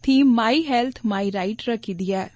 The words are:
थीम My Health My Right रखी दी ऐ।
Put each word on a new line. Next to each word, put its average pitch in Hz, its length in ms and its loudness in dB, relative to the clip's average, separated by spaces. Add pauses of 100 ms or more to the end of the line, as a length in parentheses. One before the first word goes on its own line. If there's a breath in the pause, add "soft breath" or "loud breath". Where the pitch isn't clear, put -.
थीम 269 260 6
My 233 280 2
Health 262 440 -2
My 202 240 -2
Right 202 400 -6
रखी 226 240 -6
दी 185 180 -4
ऐ। 190 240 -4